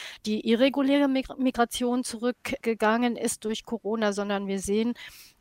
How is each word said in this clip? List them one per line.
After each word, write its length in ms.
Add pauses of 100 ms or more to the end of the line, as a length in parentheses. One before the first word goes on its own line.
(260)
die 200
irreguläre 640
Mig-, 300
Migration 640
zurückgegangen 1120
ist 300
durch 180
Corona, 480
sondern 360
wir 120
sehen, 340 (480)